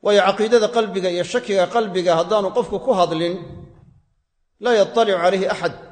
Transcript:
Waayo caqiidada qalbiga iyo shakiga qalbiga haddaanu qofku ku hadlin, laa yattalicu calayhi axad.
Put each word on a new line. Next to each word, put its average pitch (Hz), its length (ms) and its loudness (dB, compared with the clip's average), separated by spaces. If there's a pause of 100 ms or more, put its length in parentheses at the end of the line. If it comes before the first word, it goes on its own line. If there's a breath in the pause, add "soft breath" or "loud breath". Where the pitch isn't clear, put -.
Waayo 208 180 4
caqiidada 214 460 2
qalbiga 190 420 -2
iyo 175 140 -2
shakiga 196 420 -2
qalbiga 180 500 0
haddaanu 190 340 0
qofku 220 300 -2
ku 262 120 -2
hadlin, 170 420 0 (1300)
laa 233 140 0
yattalicu 202 440 2
calayhi 185 280 2
axad. 175 280 -4 (180)